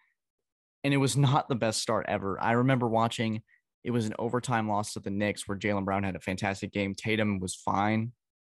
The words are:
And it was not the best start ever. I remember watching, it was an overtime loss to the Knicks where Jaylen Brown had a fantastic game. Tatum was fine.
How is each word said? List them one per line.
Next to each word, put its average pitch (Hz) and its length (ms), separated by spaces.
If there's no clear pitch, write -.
And 139 100
it 139 40
was 135 180
not 131 320
the 135 80
best 110 260
start 107 280
ever. 98 320
I 110 100
remember 123 380
watching, 113 520
it 120 60
was 117 140
an 110 140
overtime 117 480
loss 104 260
to 107 60
the 98 120
Knicks 101 360
where 101 100
Jaylen 98 280
Brown 98 180
had 95 140
a - 20
fantastic 98 540
game. 196 200
Tatum 107 460
was 92 160
fine. 107 560